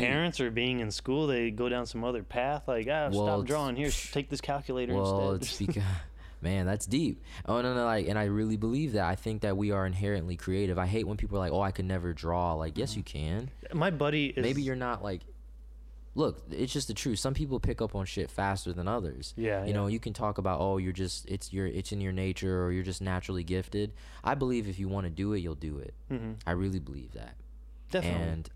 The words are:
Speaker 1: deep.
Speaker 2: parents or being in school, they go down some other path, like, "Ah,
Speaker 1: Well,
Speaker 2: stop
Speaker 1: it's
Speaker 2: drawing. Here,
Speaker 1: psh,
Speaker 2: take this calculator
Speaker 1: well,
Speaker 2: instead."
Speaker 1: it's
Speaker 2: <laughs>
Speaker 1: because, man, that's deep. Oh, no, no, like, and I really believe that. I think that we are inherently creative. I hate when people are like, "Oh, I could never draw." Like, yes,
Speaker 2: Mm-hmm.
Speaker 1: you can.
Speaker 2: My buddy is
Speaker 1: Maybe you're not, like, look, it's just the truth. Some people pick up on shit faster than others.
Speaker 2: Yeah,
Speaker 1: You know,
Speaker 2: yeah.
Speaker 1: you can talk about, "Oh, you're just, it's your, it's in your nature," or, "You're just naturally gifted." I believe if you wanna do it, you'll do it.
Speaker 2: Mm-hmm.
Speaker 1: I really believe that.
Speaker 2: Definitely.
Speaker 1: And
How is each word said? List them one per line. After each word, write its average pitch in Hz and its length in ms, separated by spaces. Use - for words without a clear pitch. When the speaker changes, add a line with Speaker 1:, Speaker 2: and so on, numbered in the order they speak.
Speaker 1:
deep. 123 80
Speaker 2:
parents 156 320
or 120 100
being 123 300
in 110 100
school, 143 380
they 117 240
go 120 160
down 120 180
some 113 180
other 120 200
path, 139 440
like, 117 200
"Ah, 151 240
Speaker 1:
Well, 104 140
Speaker 2:
stop 101 140
Speaker 1:
it's 98 80
Speaker 2:
drawing. 143 280
Here, 143 120
Speaker 1:
psh, - 240
Speaker 2:
take 143 180
this 139 100
calculator 127 540
Speaker 1:
well, 98 380
Speaker 2:
instead." 95 160
Speaker 1:
it's - 100
Speaker 2:
<laughs> 101 160
Speaker 1:
because, 101 80
man, 92 260
that's 104 200
deep. 135 340
Oh, 117 140
no, 127 140
no, 120 100
like, 110 240
and 104 80
I 107 100
really 110 300
believe 120 360
that. 101 140
I 95 100
think 110 260
that 101 140
we 104 160
are 95 140
inherently 92 500
creative. 92 420
I 92 80
hate 107 220
when 104 80
people 104 220
are - 20
like, 87 120
"Oh, 92 100
I 95 100
could 92 120
never 90 280
draw." 85 420
Like, 80 240
yes, 127 140
Speaker 2:
Mm-hmm. 107 60
Speaker 1:
you - 60
can. 90 460
Speaker 2:
My 175 180
buddy 147 360
is 127 180
Speaker 1:
Maybe 139 180
you're 131 140
not, 123 260
like, 98 200
look, 127 260
it's 120 200
just 143 140
the 110 80
truth. 110 240
Some 135 160
people 135 240
pick - 240
up 104 140
on 95 100
shit - 240
faster 95 420
than 87 140
others. 87 500
Speaker 2:
Yeah, 104 280
Speaker 1:
You 104 80
know, 101 160
Speaker 2:
yeah. 107 60
Speaker 1:
you 117 40
can 113 140
talk 104 260
about, 92 220
"Oh, 98 180
you're 92 140
just, 90 360
it's 95 240
your, 95 140
it's 92 240
in 104 100
your 95 120
nature," 92 520
or, 90 60
"You're 92 140
just 92 180
naturally 92 400
gifted." 95 520
I 131 140
believe 123 320
if 92 100
you 95 100
wanna 95 220
do 95 220
it, 101 80
you'll 82 160
do 73 220
it. 65 140
Speaker 2:
Mm-hmm. 113 260
Speaker 1:
I 85 60
really 95 260
believe 67 360
that. 58 200
Speaker 2:
Definitely. 87 360
Speaker 1:
And 82 300